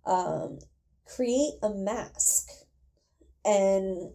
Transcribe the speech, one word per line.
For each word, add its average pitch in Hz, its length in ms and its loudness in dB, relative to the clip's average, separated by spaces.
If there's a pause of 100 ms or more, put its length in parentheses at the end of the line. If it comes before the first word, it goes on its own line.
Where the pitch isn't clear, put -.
um, 160 520 -2 (480)
create 254 560 0
a 214 60 0
mask 202 800 -2 (960)
and 190 720 2